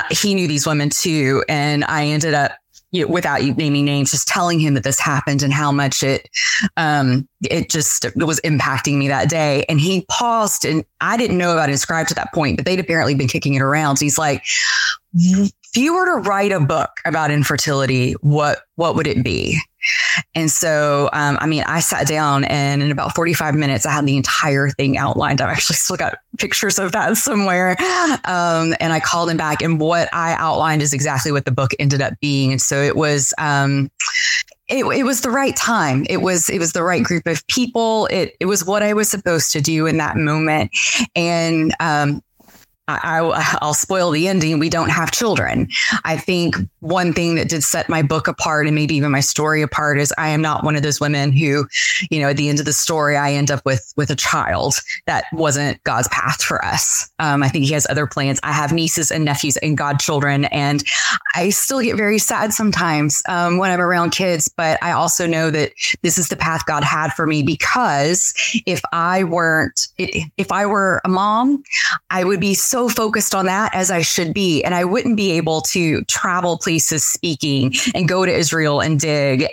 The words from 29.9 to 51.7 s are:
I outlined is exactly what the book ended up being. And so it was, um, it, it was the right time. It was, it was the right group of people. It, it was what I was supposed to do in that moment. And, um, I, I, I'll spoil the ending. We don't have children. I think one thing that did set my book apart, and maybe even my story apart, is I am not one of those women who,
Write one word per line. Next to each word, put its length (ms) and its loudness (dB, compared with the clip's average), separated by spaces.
I 220 -2
outlined 480 0
is 120 0
exactly 380 -2
what 140 0
the 60 -2
book 260 0
ended 240 0
up 180 -2
being. 320 0
And 100 0
so 200 0
it 140 2
was, 420 2
um, 540 0
it, 180 0
it 180 2
was 180 0
the 80 -2
right 260 0
time. 540 0
It 80 0
was, 320 0
it 80 -2
was 160 -2
the 100 -2
right 200 2
group 240 -2
of 180 -2
people. 640 0
It, 320 -2
it 60 -2
was 200 0
what 160 0
I 120 2
was 140 0
supposed 440 0
to 100 -2
do 240 0
in 120 2
that 200 -2
moment. 540 0
And, 640 0
um, 440 0
I, 320 -2
I, 420 0
I'll 120 0
spoil 380 0
the 160 2
ending. 320 2
We 100 2
don't 200 0
have 200 0
children. 580 0
I 140 -2
think 380 0
one 320 0
thing 200 0
that 160 0
did 140 -2
set 260 -2
my 140 2
book 240 0
apart, 400 0
and 80 2
maybe 180 0
even 180 2
my 100 2
story 420 0
apart, 340 0
is 220 0
I 100 0
am 140 2
not 200 0
one 120 0
of 80 0
those 180 -2
women 300 0
who, 360 2